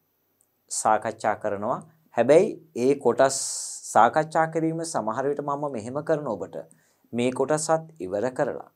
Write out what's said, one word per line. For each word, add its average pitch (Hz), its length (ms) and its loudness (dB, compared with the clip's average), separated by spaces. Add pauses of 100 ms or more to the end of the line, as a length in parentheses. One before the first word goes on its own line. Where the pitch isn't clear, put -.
(720)
සාකච්ඡා 107 680 0
කරනවා. 107 420 -4 (360)
හැබැයි 147 340 6 (240)
ඒ 123 220 2
කොටස් 135 440 2 (460)
සාකච්ඡා 156 640 4
කිරීම 160 380 -2
සමහර 123 420 -4
විට 143 160 -4
මම 147 300 -4
මෙහෙම 120 320 -8
කරන 151 220 -2
ඔබට 92 300 -8 (560)
මේ 120 180 0
කොටසත් 156 560 0 (100)
ඉවර 101 340 -4
කරලා 123 460 -6